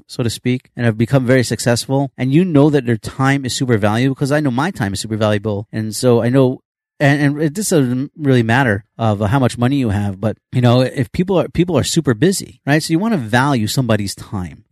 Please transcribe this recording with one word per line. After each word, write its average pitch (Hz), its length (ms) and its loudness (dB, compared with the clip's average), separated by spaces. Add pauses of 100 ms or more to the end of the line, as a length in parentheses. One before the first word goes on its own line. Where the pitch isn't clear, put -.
so - 160 -6
to 117 60 -2
speak, - 460 -6
and 120 100 -2
have 110 120 0
become 127 280 2
very 127 180 4
successful, 131 760 -2
and 131 160 -2
you 170 100 4
know 156 260 4
that 143 160 0
their 117 120 0
time 135 480 -2
is 120 100 -6
super 123 220 0
valuable, 113 380 0
'cause 135 160 -4
I 151 80 2
know 147 120 0
my 143 200 -2
time 98 220 -4
is - 60 -6
super 110 180 -6
valuable, 104 540 -2
and 110 240 -8
so 120 260 2
I 117 80 0
know, 131 320 2 (380)
and, 143 220 2
and 147 200 0
it, 156 120 -2
this 196 160 -6
doesn't 131 480 0
really 135 260 2
matter 113 420 2 (120)
of 107 240 0
how 110 180 0
much 123 180 0
money 127 200 0
you 123 120 -2
have, 101 300 -4
but, 104 180 -4 (140)
you 127 100 -2
know, 123 200 6
if 131 300 -4
people 185 280 -2
are, 120 80 0
people 175 300 0
are 110 60 2
super 147 320 0
busy, 170 500 -2
right? 151 160 0
So - 100 -6
you 165 80 0
wanna 220 180 -2
value 123 500 0
somebody's 110 480 -2
time, 87 560 -10